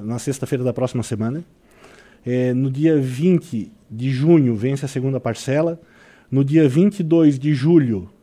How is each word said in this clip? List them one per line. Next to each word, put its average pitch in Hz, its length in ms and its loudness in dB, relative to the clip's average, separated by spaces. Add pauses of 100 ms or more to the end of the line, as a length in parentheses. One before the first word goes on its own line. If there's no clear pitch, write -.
na 113 160 -8
sexta-feira 135 440 -6
da 127 120 -2
próxima 123 280 -4
semana. 117 400 -6 (840)
É, 127 260 0
no 131 180 0
dia 151 280 0
vinte 131 760 -2 (180)
de 120 200 -4
junho 135 440 4
vence 135 300 -4
a 139 40 -4
segunda 131 300 -4
parcela. 147 640 -4 (500)
No 135 140 2
dia 151 240 4
vinte 185 320 2
e - 20 -2
dois 160 360 4
de 147 160 -2
julho, 127 560 2 (120)